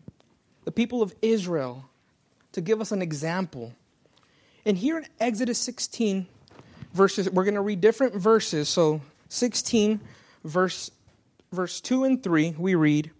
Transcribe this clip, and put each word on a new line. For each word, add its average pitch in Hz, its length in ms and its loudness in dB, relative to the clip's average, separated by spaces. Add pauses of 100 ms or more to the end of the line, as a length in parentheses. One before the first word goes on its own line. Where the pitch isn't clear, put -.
(640)
the 165 80 -8
people 240 300 0
of 196 200 -2
Israel 165 680 -2 (640)
to 196 80 -6
give 220 180 0
us 220 140 -4
an 196 80 0
example. 156 720 -4 (880)
And 208 140 2
here 302 220 -2
in 294 60 -14 (140)
Exodus 233 400 -2
sixteen, 202 680 -4 (680)
verses, 190 360 2
we're 185 140 2
gonna 202 180 0
read 196 200 -4
different 220 340 2
verses. 190 540 2
So 156 320 2 (260)
sixteen, 214 720 0 (460)
verse, 180 460 -2 (600)
verse 180 300 -6
two 262 240 0
and 262 180 0
three, 165 340 2
we 180 180 0
read 151 440 2